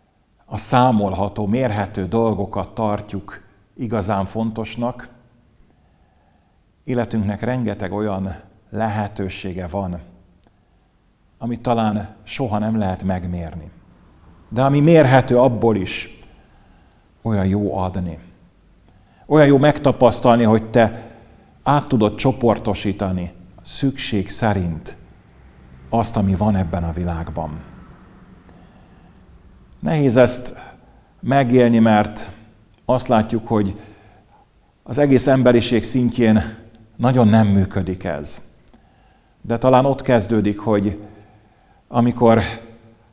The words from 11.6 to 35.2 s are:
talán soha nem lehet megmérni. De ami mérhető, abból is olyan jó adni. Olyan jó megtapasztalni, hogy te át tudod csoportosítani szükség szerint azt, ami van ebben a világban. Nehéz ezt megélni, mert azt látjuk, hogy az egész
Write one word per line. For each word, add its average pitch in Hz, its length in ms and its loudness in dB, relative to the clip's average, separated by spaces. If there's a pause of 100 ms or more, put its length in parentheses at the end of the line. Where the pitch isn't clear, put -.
talán 110 640 -2
soha 110 360 -6
nem 110 200 -2
lehet 95 240 -2
megmérni. 87 680 -8 (800)
De 127 120 -2
ami 139 180 4
mérhető, 135 580 6
abból 117 380 4
is - 420 -8 (1040)
olyan 101 240 0
jó 98 300 -2
adni. 90 420 -6 (1080)
Olyan 147 200 6
jó 139 120 8
megtapasztalni, 123 840 4
hogy 110 280 2
te 113 400 2 (520)
át 143 260 0
tudod 107 260 2
csoportosítani 98 1200 -2 (300)
szükség 113 640 -6
szerint 92 680 -4 (920)
azt, - 280 -2
ami 98 180 0
van 101 220 0
ebben 87 280 -4
a 82 80 -6
világban. 80 680 -8 (2250)
Nehéz 143 380 0
ezt - 440 2 (600)
megélni, 120 580 4
mert 107 520 2 (540)
azt 123 240 -2
látjuk, 110 400 0
hogy 104 320 -2 (1040)
az 120 160 -10
egész 135 280 4